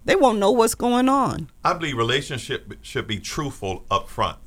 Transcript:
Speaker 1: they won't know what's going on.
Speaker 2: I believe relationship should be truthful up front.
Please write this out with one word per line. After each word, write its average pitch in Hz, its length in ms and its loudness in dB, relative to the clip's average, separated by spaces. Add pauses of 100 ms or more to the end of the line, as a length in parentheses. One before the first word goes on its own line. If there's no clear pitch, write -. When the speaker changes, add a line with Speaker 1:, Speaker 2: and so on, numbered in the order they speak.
Speaker 1:
they - 100 4
won't 247 240 4
know 202 120 4
what's 226 240 4
going 247 340 2
on. 254 400 0 (140)
Speaker 2:
I 165 100 2
believe 156 240 -4
relationship 120 840 -2
should 113 260 -6
be 107 120 -4
truthful 117 720 -6
up 98 180 -2
front. 95 380 -2